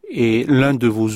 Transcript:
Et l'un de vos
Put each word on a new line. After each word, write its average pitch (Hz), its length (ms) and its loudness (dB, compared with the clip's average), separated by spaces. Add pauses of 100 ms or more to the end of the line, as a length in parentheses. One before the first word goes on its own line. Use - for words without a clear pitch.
Et 120 380 0
l'un 139 260 2
de 123 140 0
vos 110 280 0